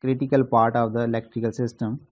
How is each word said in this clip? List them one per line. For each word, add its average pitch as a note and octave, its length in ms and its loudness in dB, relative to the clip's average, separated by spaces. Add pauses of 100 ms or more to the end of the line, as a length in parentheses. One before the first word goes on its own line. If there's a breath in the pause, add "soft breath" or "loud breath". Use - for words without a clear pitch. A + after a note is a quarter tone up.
critical C3+ 420 0
part A#2 320 2
of A#2 180 0
the A#2+ 80 0
electrical A2+ 500 -2
system. A#2 480 -4 (120)